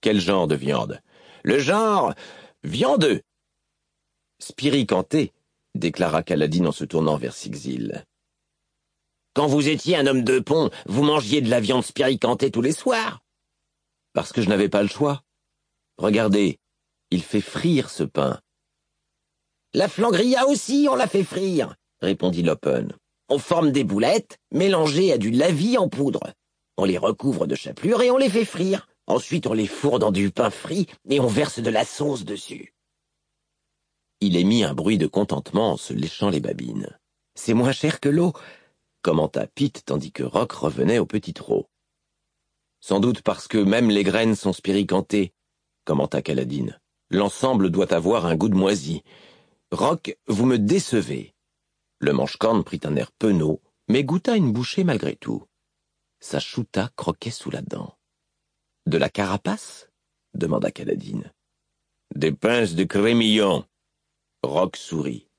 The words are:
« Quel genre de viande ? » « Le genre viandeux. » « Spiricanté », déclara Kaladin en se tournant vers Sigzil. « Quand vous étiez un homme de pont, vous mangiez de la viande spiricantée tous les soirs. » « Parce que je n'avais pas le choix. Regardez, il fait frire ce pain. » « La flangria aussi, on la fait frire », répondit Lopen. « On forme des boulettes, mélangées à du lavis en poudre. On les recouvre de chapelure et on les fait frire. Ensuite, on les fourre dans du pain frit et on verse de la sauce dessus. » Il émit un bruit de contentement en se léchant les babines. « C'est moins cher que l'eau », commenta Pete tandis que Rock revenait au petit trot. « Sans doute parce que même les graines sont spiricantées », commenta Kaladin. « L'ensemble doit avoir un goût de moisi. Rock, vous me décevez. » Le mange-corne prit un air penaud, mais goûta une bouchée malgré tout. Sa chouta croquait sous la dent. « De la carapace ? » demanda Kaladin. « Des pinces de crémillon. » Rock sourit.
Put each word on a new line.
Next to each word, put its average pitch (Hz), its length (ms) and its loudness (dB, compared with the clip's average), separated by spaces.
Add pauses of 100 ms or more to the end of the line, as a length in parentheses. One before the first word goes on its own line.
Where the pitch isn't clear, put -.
« - 0 -
Quel 110 180 4
genre 90 280 2
de 76 80 2
viande ? » « 64 460 -4 (420)
Le 113 140 2
genre 185 560 2 (500)
viandeux. » « 156 580 0 (1160)
Spiricanté », 131 920 0 (440)
déclara 82 480 0
Kaladin 80 420 0
en 76 80 0
se - 100 -8
tournant 78 320 0
vers 62 180 -6
Sigzil. « 62 720 -10 (1300)
Quand 147 140 2
vous 143 220 2
étiez 156 260 0
un 139 120 2
homme 131 160 2
de 127 160 2
pont, 151 300 0 (160)
vous 117 180 0
mangiez 147 360 2
de 120 100 0
la 123 100 4
viande 120 240 0
spiricantée 131 680 0
tous 117 100 -2
les 127 120 2
soirs. » « 226 500 -2 (920)
Parce 80 200 -4
que 120 80 0
je 95 80 2
n'avais 101 200 4
pas 101 120 2
le 101 80 2
choix. 143 340 -2 (760)
Regardez, 101 600 2 (540)
il 90 100 0
fait - 180 -2
frire - 520 -2
ce - 120 -4
pain. » « - 380 -4 (1300)
La 196 140 2
flangria 233 600 2
aussi, 285 420 2
on 262 60 2
la 247 120 2
fait 196 160 0
frire », 180 520 -2 (260)
répondit 92 400 0
Lopen. « 69 500 0 (380)
On 139 80 2
forme 160 340 2
des 135 120 2
boulettes, 117 560 0 (120)
mélangées 165 640 2
à 117 60 0
du 104 100 -2
lavis 160 480 2
en 196 120 2
poudre. - 440 -4 (420)
On 95 100 0
les 95 120 2
recouvre 107 480 0
de 73 100 -2
chapelure - 460 -2
et 247 80 4
on 254 80 4
les 269 140 4
fait 220 140 2
frire. 190 440 -2 (160)
Ensuite, - 400 -2
on 110 80 -2
les 110 140 0
fourre 123 320 0
dans 107 120 4
du 98 200 2
pain 117 180 2
frit 170 380 -4 (200)
et 135 120 2
on 123 80 2
verse 123 320 0
de 117 100 -2
la 113 160 0
sauce 139 400 -6
dessus. » - 480 -14 (1500)
Il 98 140 2
émit 101 280 4
un 73 100 -2
bruit 87 240 0
de 82 100 2
contentement 98 640 0
en 60 40 -4
se - 160 -10
léchant - 380 -2
les 76 100 0
babines. « - 560 -8 (380)
C'est - 180 -2
moins 123 180 2
cher 151 280 -4
que 143 100 0
l'eau », 165 240 2 (680)
commenta 78 460 0
Pete - 380 -4
tandis 69 260 -4
que - 120 -8
Rock 98 280 -2
revenait 95 480 0
au 98 60 0
petit - 280 -6
trot. « - 360 -4 (1120)
Sans - 180 0
doute 117 220 0
parce - 260 -4
que - 100 -2
même 107 320 4
les 101 140 2
graines 107 320 2
sont 98 180 -2
spiricantées », 95 800 0 (520)
commenta 69 360 0
Kaladin. « - 560 -4 (320)
L'ensemble 101 640 2
doit 90 220 0
avoir 87 320 2
un 82 100 2
goût 80 140 2
de 98 60 2
moisi. 92 480 0 (680)
Rock, 135 460 -2 (100)
vous 110 180 0
me 127 120 4
décevez. » 104 760 -2 (640)
Le 73 140 0
mange-corne 85 500 0
prit - 200 -8
un 73 120 -2
air 62 180 -4
penaud, 80 480 0 (260)
mais 127 160 2
goûta 180 320 0
une 160 160 2
bouchée 123 320 -2
malgré 127 320 0
tout. - 280 -8 (760)
Sa - 200 -6
chouta - 580 -6
croquait - 340 -6
sous - 200 -12
la - 100 -8
dent. « - 360 -12 (880)
De - 120 0
la 69 120 2
carapace ? » 104 800 -6 (440)
demanda - 380 -2
Kaladin. « 50 500 -6 (920)
Des 80 180 0
pinces 110 420 0
de 92 80 2
crémillon. » 107 840 2 (800)
Rock 82 340 0
sourit. 85 500 -8 (120)